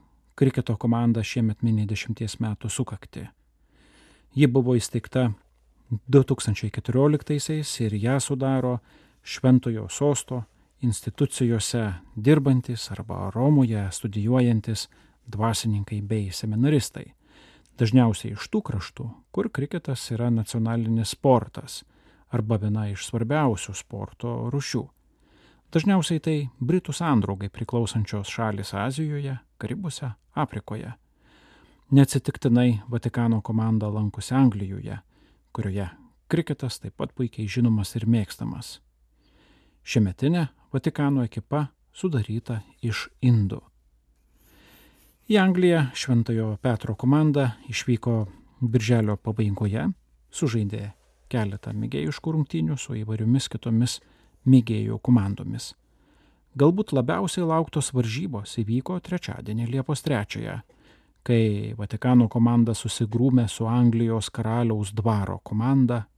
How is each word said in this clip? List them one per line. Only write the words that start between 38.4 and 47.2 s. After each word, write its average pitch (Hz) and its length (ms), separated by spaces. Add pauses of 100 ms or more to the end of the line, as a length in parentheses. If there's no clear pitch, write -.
Šiemetinė 135 600 (240)
Vatikano 139 500
ekipa 135 460 (260)
sudaryta 117 640 (240)
iš 113 240 (160)
indų. 110 380 (1700)
Į 214 80
Angliją 180 460 (100)
Šventojo 113 640
Petro 113 400
komanda 143 540 (180)